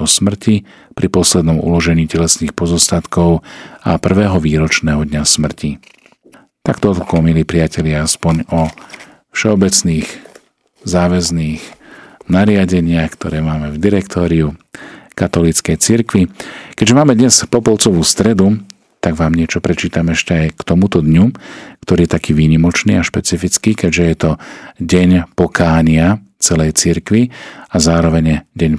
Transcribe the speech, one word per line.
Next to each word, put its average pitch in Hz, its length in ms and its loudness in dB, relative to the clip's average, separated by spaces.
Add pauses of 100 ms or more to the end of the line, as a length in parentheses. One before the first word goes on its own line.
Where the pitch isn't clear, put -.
o - 80 -2
smrti, 101 560 0 (320)
pri 92 160 0
poslednom 82 480 2
uložení 82 480 0
telesných 82 480 -2
pozostatkov 85 880 0 (400)
a - 160 -2
prvého 92 400 2
výročného 78 640 0
dňa 76 160 -4
smrti. - 560 -4 (880)
Tak - 160 -2
toľko, 87 400 0
milí 80 240 2
priatelia, 80 560 -2
aspoň 80 480 -2
o 82 160 0 (640)
všeobecných 95 800 0 (720)
záväzných 85 800 -2 (720)
nariadeniach, 90 800 0
ktoré 78 320 -6
máme 78 240 -4
v 76 80 -10
direktóriu 87 720 0 (640)
katolíckej - 640 0
cirkvi. 113 560 0 (400)
Keďže 113 240 4
máme 147 160 4
dnes 120 320 2
Popolcovú 110 560 2
stredu, 104 560 2 (440)
tak 82 160 -2
vám 80 160 0
niečo 82 240 -2
prečítam 85 560 -2
ešte 82 240 -2
aj 80 160 0
k - 80 -14
tomuto 87 400 0
dňu, 82 320 4 (480)
ktorý 85 240 2
je - 80 -2
taký 78 240 -2
výnimočný 82 640 2
a - 0 -
špecifický, - 720 -2
keďže 87 320 0
je 82 160 2
to 80 100 2 (460)
deň 90 560 2
pokánia 82 880 2 (160)
celej 78 400 -2
cirkvi 104 560 0 (400)
a 85 80 0
zároveň 80 720 2
deň 78 240 0